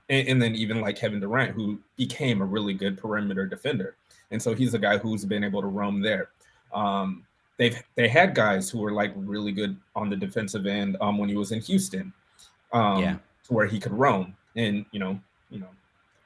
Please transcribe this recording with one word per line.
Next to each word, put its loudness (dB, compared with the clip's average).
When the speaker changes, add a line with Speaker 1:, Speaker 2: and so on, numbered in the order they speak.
Speaker 1:
and, 2
and 4
then 2
even, -2
like, -2
Kevin -2
Durant, 0
who -4
became 0
a 0
really -2
good -2
perimeter -2
defender. -4
And -4
so 0
he's 2
a 0
guy 4
who's -2
been 0
able 0
to -4
roam -2
there. 0
Um, -2
they've, 2
they 4
had 6
guys 2
who -6
were, -2
like, 0
really -4
good -2
on -2
the -2
defensive -2
end, 0
um, 2
when 0
he 0
was -2
in -2
Houston, -2
um, 4
Speaker 2:
Yeah. 0
Speaker 1:
to -2
where 4
he -2
could -4
roam. 2
And, 0
you -6
know, -4
you -12
know, -14